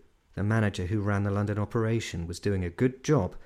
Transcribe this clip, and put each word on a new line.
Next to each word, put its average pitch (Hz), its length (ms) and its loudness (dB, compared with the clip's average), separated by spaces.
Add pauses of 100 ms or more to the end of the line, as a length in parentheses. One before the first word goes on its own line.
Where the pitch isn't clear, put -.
(340)
the 95 100 -2
manager 104 420 2
who 104 140 0
ran 101 240 2
the 101 80 0
London 101 260 0
operation, 110 680 -2
was 85 100 -8
doing 98 260 0
a 87 60 -4
good 123 320 0
job, 120 320 2 (120)